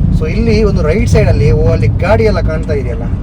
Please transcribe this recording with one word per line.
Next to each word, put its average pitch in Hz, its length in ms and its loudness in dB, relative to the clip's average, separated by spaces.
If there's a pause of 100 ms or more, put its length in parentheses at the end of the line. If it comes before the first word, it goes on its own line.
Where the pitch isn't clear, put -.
(180)
So - 60 0 (120)
ಇಲ್ಲಿ 226 200 0 (140)
ಒಂದು - 200 0
ರೈಟ್ 220 260 0
ಸೈಡಲ್ಲಿ, 208 320 2 (140)
ಓ, - 20 2 (120)
ಅಲ್ಲಿ - 140 0 (140)
ಗಾಡಿ 214 260 2
ಎಲ್ಲ 175 200 0
ಕಾಣ್ತಾ 160 320 -4
ಇದೆಯಲ್ಲ - 260 -6 (160)